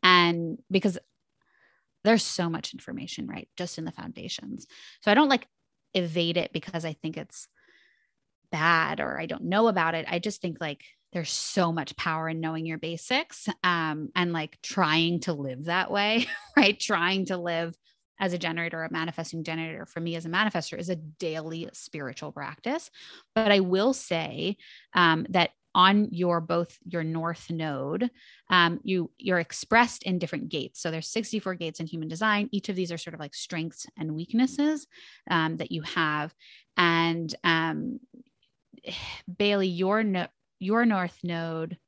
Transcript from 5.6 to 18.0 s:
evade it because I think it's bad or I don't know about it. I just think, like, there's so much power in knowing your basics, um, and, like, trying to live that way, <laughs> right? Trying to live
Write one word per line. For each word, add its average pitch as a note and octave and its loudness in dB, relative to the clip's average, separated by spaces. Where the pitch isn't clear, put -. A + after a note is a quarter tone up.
evade E3+ 0
it - -4
because E3 -6
I D#3 -6
think D#3+ -8
it's - -16
bad D#3+ 2
or C#2+ -4
I E3 -6
don't - -8
know G#3 4
about E3+ 2
it. D#3+ -4
I F3 -2
just G3 -6
think, E3+ -6
like, D3 -8
there's E3+ -6
so - 0
much E3 -4
power D#3+ 0
in D#3+ -4
knowing D#3+ -4
your D#3+ -4
basics, G3+ -4
um, D#3+ 0
and, F3 2
like, D#3 -4
trying E3 2
to E3+ -4
live C#3 -8
that F3 0
way, G#3+ 2
<laughs> - -2
right? G#3 6
Trying F#3 0
to F#3 -4
live E3+ -4